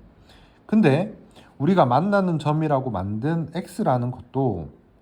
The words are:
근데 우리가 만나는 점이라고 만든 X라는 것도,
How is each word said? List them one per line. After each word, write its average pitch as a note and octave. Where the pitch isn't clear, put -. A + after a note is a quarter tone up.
근데 F#3
우리가 D#3+
만나는 F3
점이라고 D3
만든 A2
X라는 C#3+
것도, G#2+